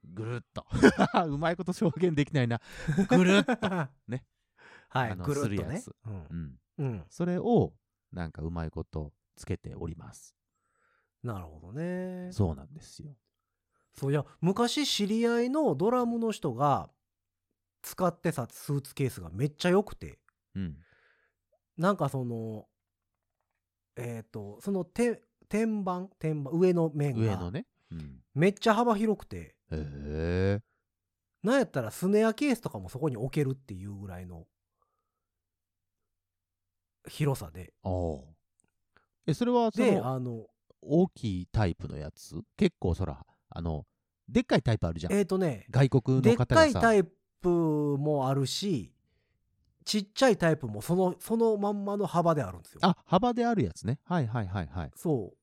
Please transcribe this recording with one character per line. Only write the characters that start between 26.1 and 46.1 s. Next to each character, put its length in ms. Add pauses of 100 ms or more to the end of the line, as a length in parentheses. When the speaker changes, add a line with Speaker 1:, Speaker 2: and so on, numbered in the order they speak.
Speaker 2:
天 220
板、 100
上 220
の 200
面 220
が 60
Speaker 1:
上 140
の 160
ね。 160 (240)
う 40
ん。 280 (120)
Speaker 2:
め 140
っ 40
ち 160
ゃ 60
幅 200
広 240
く 80
て。 280 (140)
Speaker 1:
へ 920
ー。 20 (840)
Speaker 2:
な 120
ん 20
や 60
っ 80
た 100
ら 100
ス 160
ネ 160
ア 100
ケ 180
ー 40
ス 60
と 80
か 100
も 100
そ 100
こ 100
に 80
置 140
け 120
る 100
っ 20
て 180
い 120
う 100
ぐ 120
ら 140
い 40
の 200 (2500)
広 320
さ 120
で。 220 (100)
Speaker 1:
あ 60
あ。 20 (1300)
え、 80
そ 120
れ 60
は 200
そ 100
の、 40
Speaker 2:
で、 140
あ 200
の、 280 (340)
Speaker 1:
大 280
き 320
い 100
タ 140
イ 100
プ 120
の 100
や 140
つ？ 280 (160)
結 240
構 140
そ 120
ら、 200 (240)
あ 120
の、 240 (440)
で 120
っ 20
か 140
い 40
タ 120
イ 40
プ 100
あ 60
る 60
じ 80
ゃ 20
ん。 40
Speaker 2:
え 80
ー 20
っ 20
と 120
ね、 320
Speaker 1:
外 200
国 320